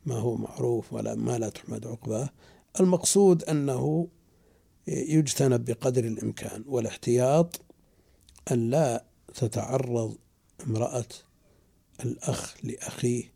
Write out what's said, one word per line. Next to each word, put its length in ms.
ما 80
هو 220
معروف 560
ولا، 220
ما 240
لا 100
تحمد 380
عقباه. 440
المقصود 640
أنه 640
يجتنب 800
بقدر 400
الإمكان، 640
والاحتياط 960
أن 180
لا 340
تتعرض 840
امرأة 420
الأخ 500
لأخيه 720